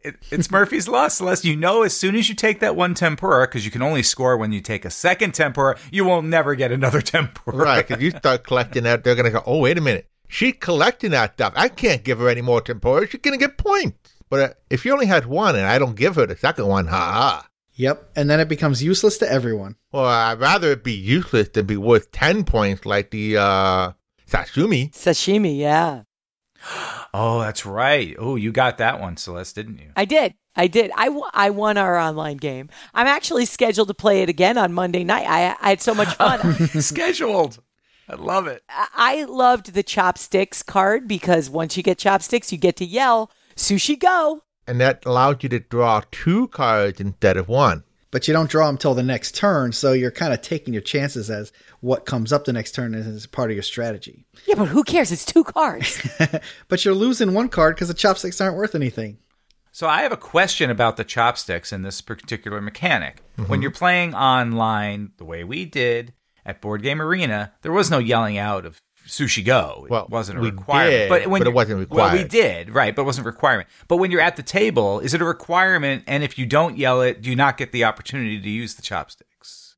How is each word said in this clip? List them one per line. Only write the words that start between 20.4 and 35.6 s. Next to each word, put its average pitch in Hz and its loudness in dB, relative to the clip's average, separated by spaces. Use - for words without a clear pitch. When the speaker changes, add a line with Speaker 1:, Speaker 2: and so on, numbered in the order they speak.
Speaker 2:
rather 160 2
it 117 -4
be 123 -2
useless 107 0
than 107 0
be 101 -2
worth 110 4
ten 180 0
points 101 0
like 101 -2
the, 107 -2
uh, 95 2
sashimi. 139 0
Speaker 4:
Sashimi, 180 0
yeah. 147 0
Speaker 1:
Oh, 113 0
that's 107 -6
right. 117 0
Oh, 127 -4
you 110 -2
got 127 2
that 117 0
one, 87 -8
Celeste, 90 -12
didn't 107 -14
you? 76 -20
Speaker 4:
I 196 2
did. 269 2
I 180 2
did. 202 2
I 226 2
w-, 285 -4
I 202 2
won 208 0
our 185 2
online 156 -4
game. 135 -8
I'm 240 2
actually 277 0
scheduled 214 2
to 202 -6
play 196 2
it 175 0
again 185 2
on 175 2
Monday 180 -2
night. 196 0
I, 170 2